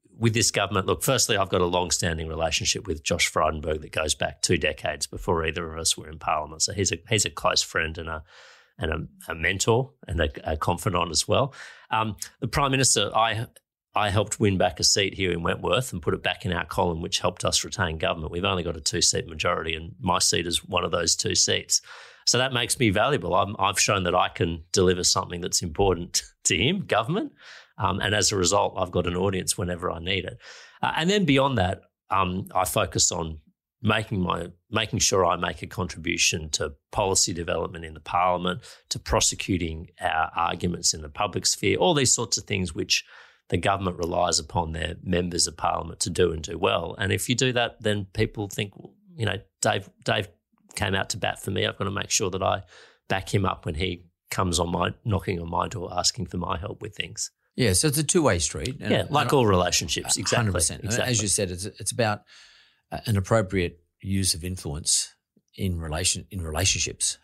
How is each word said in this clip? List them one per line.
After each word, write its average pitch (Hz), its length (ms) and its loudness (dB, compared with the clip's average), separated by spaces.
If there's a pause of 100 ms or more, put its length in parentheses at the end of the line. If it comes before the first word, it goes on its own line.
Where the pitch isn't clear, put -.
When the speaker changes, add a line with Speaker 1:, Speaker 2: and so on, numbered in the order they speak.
(180)
Speaker 1:
with 113 160 2
this - 160 4
government, 98 360 0
look, 90 180 0
firstly, 120 320 2
I've 98 120 2
got 95 120 2
a 90 60 4
long-standing 87 600 0
relationship 80 600 0
with 78 160 -4
Josh - 280 0
Frydenberg 78 500 0
that - 100 -14
goes 78 240 0
back 78 260 -4
two 87 160 2
decades 76 480 -2
before 82 400 -2
either 80 260 -4
of 80 60 -10
us 82 180 0
were 80 120 -14
in 80 100 -14
Parliament. 78 440 -2
So 95 100 -2
he's 92 180 0
a, 85 80 -4 (100)
he's 110 160 2
a 87 60 -4
close - 320 0
friend 82 340 -2
and 82 120 -8
a, 78 160 -8 (540)
and 80 140 -2
a, 80 400 -8
a - 40 -4
mentor 101 560 2 (160)
and 80 120 0
a, 80 320 -2
a 78 40 -2
confidant 87 560 0
as - 160 0
well. 120 260 2 (380)
Um, 110 240 0 (240)
the 120 80 -2
Prime 135 240 2
Minister, 123 440 2
I, 113 300 2 (480)
I 104 160 2
helped 104 300 2
win 98 180 4
back 92 220 2
a - 40 -2
seat - 300 4
here 92 160 0
in 85 140 0
Wentworth 98 480 0
and 90 100 -6
put 92 120 2
it - 100 -6
back 90 200 -2
in 90 80 0
our 85 120 -2
column, 87 360 0
which 90 200 -2
helped 90 240 -2
us - 180 2
retain 82 340 -2
government. 82 360 -2
We've 87 120 -4
only 92 200 0
got 80 120 -4
a 80 40 -12
two-seat - 480 0
majority, 82 480 -2
and 80 240 -10
my 92 180 2
seat 90 300 0
is 85 160 -2
one 90 180 -2
of 87 80 0
those 85 240 2
two 95 220 -2
seats. - 440 0 (460)
So 120 120 2
that 131 140 2
makes 120 260 0
me 117 120 6
valuable. 95 440 2
I'm, 98 240 4
I've 101 200 2
shown 98 260 2
that 87 120 2
I 95 120 4
can 85 440 -2
deliver 90 320 4
something 90 360 0
that's 92 220 -2
important 87 600 0 (120)
<laughs> - 100 -18
to 95 120 2
him, 147 300 0
government, 156 460 0 (460)
um, 98 220 0
and 98 140 0
as 101 160 2
a 107 60 0
result, 95 400 2
I've 90 140 -2
got 87 160 0
an 87 100 -2
audience 92 400 -2
whenever 90 340 -4
I 82 100 -8
need 92 260 -4
it. 117 120 -12 (440)
Uh, - 140 0
and 165 120 2
then 202 160 4
beyond 135 320 4
that, 92 240 0 (300)
um, 92 440 0
I 92 120 2
focus - 440 0
on 82 280 -6 (420)
making 107 400 2
my, 87 280 -2 (220)
making 107 280 -2
sure 95 260 4
I 87 120 4
make 87 260 -4
a 95 40 -12
contribution 85 840 -2
to 76 240 -4 (180)
policy 98 400 2
development 85 540 -4
in 80 80 -12
the 78 60 -16
Parliament, 90 600 0 (300)
to - 80 -4
prosecuting 87 880 0 (100)
our 80 380 0
arguments 85 560 0
in 82 80 -4
the 76 80 -12
public 101 380 -4
sphere, 98 320 2
all 180 160 4
these 135 180 2
sorts - 240 0
of 107 80 -6
things 95 300 -2
which - 280 -2 (460)
the - 80 -2
government 95 400 0
relies 87 420 0
upon 80 340 -2
their 82 300 -6
members 87 440 0
of 80 100 -8
Parliament 85 440 -2
to - 100 -2
do 85 220 2
and 80 100 -4
do 82 160 -8
well. 98 400 0
And 101 140 0
if 98 180 -2
you 123 40 4
do 127 200 2
that, 120 280 -2
then 104 300 0
people 107 360 -2
think, 104 260 -6 (420)
you 160 80 -2
know, 98 140 0 (240)
Dave, 107 260 0 (160)
Dave 110 240 0 (480)
came 98 180 0
out 95 160 0
to - 60 -4
bat - 260 -4
for - 80 -6
me. 101 160 0
I've 107 120 -4
got 101 60 -4
to 98 60 -4
make 98 200 -6
sure 101 180 0
that 92 140 -2
I 95 200 0 (460)
back 98 260 -2
him 98 120 4
up 92 180 -2
when 85 120 -4
he 90 280 -4 (260)
comes 90 300 0
on 85 100 0
my, 90 220 0 (140)
knocking 92 340 0
on 85 100 -8
my 87 160 0
door, 87 260 -8
asking - 340 -2
for 92 100 -8
my 90 220 -4
help 101 240 -10
with 101 120 -12
things. - 360 -8 (260)
Speaker 2:
Yeah, 113 160 4
so 151 160 4
it's 139 100 0
a 156 60 2
two-way 135 340 4
street. - 420 -4
And - 100 -2
Speaker 1:
Yeah, - 200 2
like 143 180 2
Speaker 2:
and 156 40 2
Speaker 1:
all 127 140 6
relationships, 90 720 2
Speaker 2:
a 90 40 -2
Speaker 1:
exactly. - 160 0
Speaker 2:
hundred 110 160 2
percent. - 320 -2
Speaker 1:
Exactly. 120 260 0
Speaker 2:
As 113 100 2
you 104 80 0
said, 95 220 0
it's, 90 140 -8
it's - 260 -8
about, 110 320 0 (720)
uh, 82 140 -8
an 107 100 2
appropriate 92 640 0 (200)
use 98 340 0
of 80 100 -10
influence - 680 -4 (440)
in 90 240 0
relation, 82 500 -2
in 95 100 -8
relationships, - 840 -2